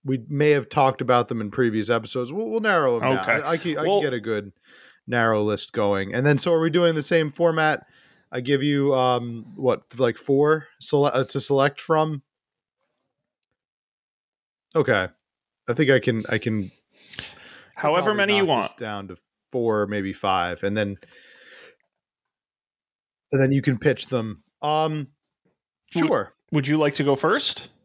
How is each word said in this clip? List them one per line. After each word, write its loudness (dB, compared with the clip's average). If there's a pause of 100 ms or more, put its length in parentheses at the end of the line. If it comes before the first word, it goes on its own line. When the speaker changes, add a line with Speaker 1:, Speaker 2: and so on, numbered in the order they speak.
Speaker 1:
we -2 (100)
may 2
have 2
talked 2
about 2
them -4
in -6
previous 0
episodes. -2
We'll, -6
we'll -2
narrow 2
'em -4
down. 2
Speaker 2:
Okay. 0
Speaker 1:
I, -2
I -2
can, -4
I -4
Speaker 2:
Well 2
Speaker 1:
can 0
get -4
a -4
good -6 (560)
narrow 2
list -2
going. 0
And -2
then, 4
so 0
are 2
we 0
doing 2
the -2
same 0
format? 0 (440)
I -6
give 0
you, 2
um, -2
what, -2 (120)
like, 0
four 2 (120)
sele-, 0
uh, 0
to -4
select 0
from? -2 (2500)
Okay. 2 (600)
I -2
think 2
I 6
can, -2
I 0
can -4 (1040)
Speaker 2:
However 0
Speaker 1:
probably 0
Speaker 2:
many 2
you 4
Speaker 1:
knock 2
this -4
Speaker 2:
want. -20
Speaker 1:
down -8
to -16 (340)
four, 0
maybe -4
five, -2
and -2
then, -2 (2250)
and 2
then 4
you 2
can 0
pitch 0
them. -6 (180)
Um, -2 (880)
Speaker 2:
Would 2
Speaker 1:
sure. -2 (180)
Speaker 2:
would 0
you 0
like 0
to -2
go 4
first? -2 (160)